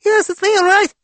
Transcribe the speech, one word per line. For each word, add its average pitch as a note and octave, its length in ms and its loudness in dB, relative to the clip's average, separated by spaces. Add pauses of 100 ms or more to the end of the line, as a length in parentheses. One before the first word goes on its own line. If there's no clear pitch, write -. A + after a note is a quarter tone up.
Yes, G#4 260 0
it's F4 120 -8
me, F#4+ 160 -2
all F4+ 80 0
right. F#4+ 280 0 (100)